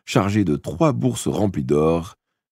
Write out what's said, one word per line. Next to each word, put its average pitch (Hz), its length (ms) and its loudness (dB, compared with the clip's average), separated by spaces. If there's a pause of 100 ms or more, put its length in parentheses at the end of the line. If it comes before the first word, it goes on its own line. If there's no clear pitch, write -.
chargé 101 400 2
de 76 100 0
trois 151 380 0
bourses 120 340 -2
remplies 80 380 -2
d'or, 80 500 0 (380)